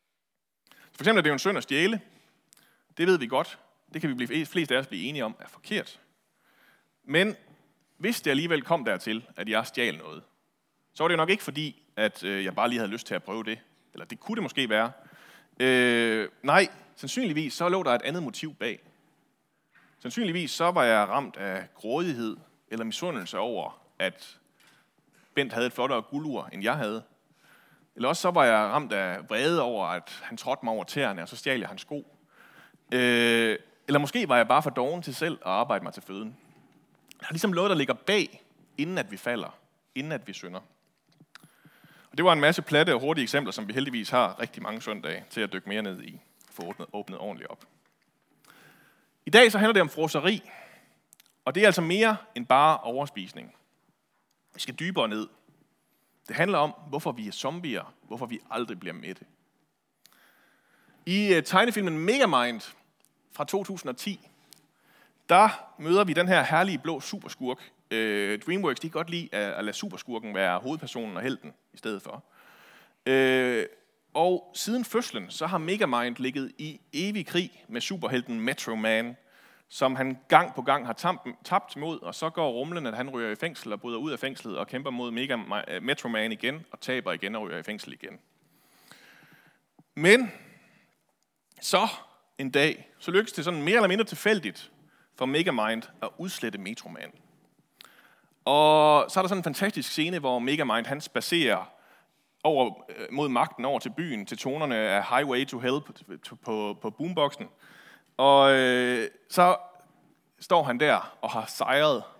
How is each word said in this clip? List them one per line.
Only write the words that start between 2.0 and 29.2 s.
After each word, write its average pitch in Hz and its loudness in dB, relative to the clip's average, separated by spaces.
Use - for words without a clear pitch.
Det 170 0
ved 185 6
vi 127 -4
godt. 131 -2
Det 160 -8
kan 160 -2
vi 127 -2
blive, 123 -4
flest 165 -2
af 127 2
os 139 -4
blive 87 -8
enige 139 -6
om 110 -8
er - -18
forkert. - -10
Men 180 2
hvis 220 -4
det 160 -2
alligevel 151 0
kom 160 0
dertil, 110 -4
at 101 -8
jeg 110 0
stjal 107 -2
noget, 78 -16
så - -4
var 160 4
det 170 2
nok 160 2
ikke 208 0
fordi, 151 -8
at, 104 0
øh, 98 -2
jeg 92 -4
bare 107 2
lige 120 -2
havde 104 -4
lyst 117 -8
til - -6
at 87 -4
prøve 107 -8
det. 110 -6
Eller - -18
det - -16
kunne 220 -8
det 226 -4
måske 131 -4
være. 113 2
Øh, 120 4
nej, 170 4
sandsynligvis 156 -4
så 170 0
lå 185 0
der 139 0
et 120 2
andet 165 -4
motiv 143 -8
bag. 110 -8
Sandsynligvis 180 -2
så 170 0
var 180 4
jeg 107 6
ramt 120 -2
af 95 -8
grådighed 117 -4
eller 113 -8
misundelse 110 -8
over, 104 -6
at - -8
Bent 135 -2
havde 117 0
et 120 -4
flottere 127 -2
guldur, 139 -8
end 98 -10
jeg 120 0
havde. 110 -6
Eller 117 -2
også 160 -2
så 180 2
var 165 6
jeg 113 6
ramt 110 0
af 95 -2